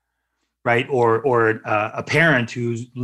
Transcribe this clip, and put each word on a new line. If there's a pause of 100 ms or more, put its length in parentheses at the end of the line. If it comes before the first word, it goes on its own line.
(640)
right?
Or,
or,
uh,
a
parent
who (260)